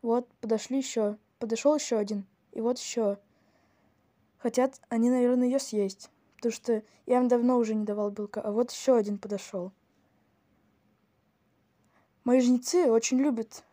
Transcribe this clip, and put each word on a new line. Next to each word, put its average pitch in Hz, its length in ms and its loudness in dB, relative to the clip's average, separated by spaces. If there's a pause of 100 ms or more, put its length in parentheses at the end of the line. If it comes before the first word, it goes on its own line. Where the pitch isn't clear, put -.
Вот, 240 260 0 (140)
подошли 226 380 -2
ещё. 214 400 -2 (200)
Подошёл 226 360 2
ещё 262 240 -2
один. 202 260 -4 (280)
И 226 100 -8
вот 247 160 -2
ещё. 202 400 -2 (1200)
Хотят 254 500 -2
они, 233 220 2
наверное, 247 380 2
её 262 100 0
съесть. 202 520 -6 (260)
Потому 233 160 -4
что 220 300 -4 (240)
я 247 120 2
им 247 100 2
давно 247 300 4
уже 220 160 0
не 214 100 -2
давал 208 260 -2
белка. 208 300 -8
А 214 120 -4
вот 240 180 0
ещё - 240 2
один 208 240 0
подошёл. 196 540 -8 (2500)
Мои 254 160 4
жнецы 247 500 2
очень 226 280 2
любят 254 540 -4